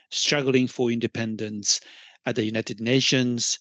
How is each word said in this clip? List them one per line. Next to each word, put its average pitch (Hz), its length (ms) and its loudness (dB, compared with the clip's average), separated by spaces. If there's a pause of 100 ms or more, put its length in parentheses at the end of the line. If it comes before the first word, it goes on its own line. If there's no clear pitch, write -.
(100)
struggling 131 580 2
for 123 220 0
independence 113 920 -2 (460)
at 120 100 -2
the 117 80 2
United 110 360 -4
Nations 123 800 0